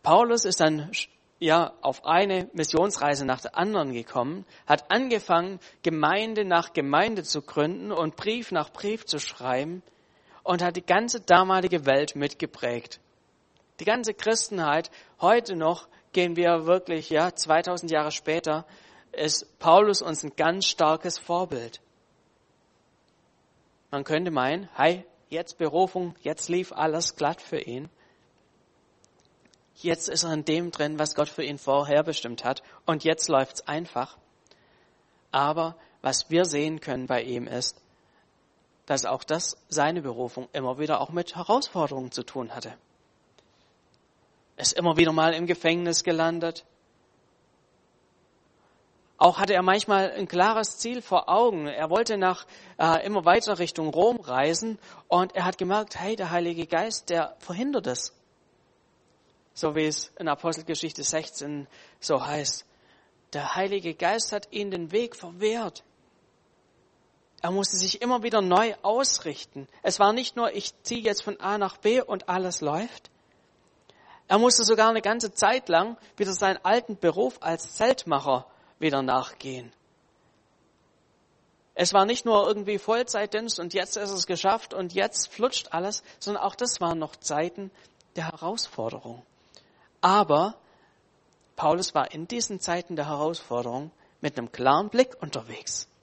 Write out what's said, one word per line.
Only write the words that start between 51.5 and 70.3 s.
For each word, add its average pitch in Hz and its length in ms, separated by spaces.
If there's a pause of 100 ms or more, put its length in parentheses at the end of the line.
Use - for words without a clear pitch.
Er 151 240
wollte 220 260
nach, 185 300 (320)
äh, 160 260
immer 196 200
weiter 196 340
Richtung 165 300
Rom 214 300
reisen 170 600 (280)
und 180 280
er 180 100
hat 185 140
gemerkt, 196 400
hey, 202 160
der 180 160
Heilige 170 340
Geist, 175 460
der 165 260
verhindert 220 480
es. - 320 (1400)
So 151 220
wie 156 100
es - 340
in 170 80
Apostelgeschichte 160 760
sechzehn 147 640 (320)
so 131 260
heißt. 143 400 (680)
Der 147 220
Heilige 190 380
Geist 202 380
hat 208 200
ihnen 202 200
den 170 200
Weg 233 240
verwehrt. 202 680 (1600)
Er 170 100
musste 196 260
sich 190 240
immer 240 220
wieder 220 180
neu 196 400
ausrichten. 196 840 (160)
Es 190 160
war 208 140
nicht 247 220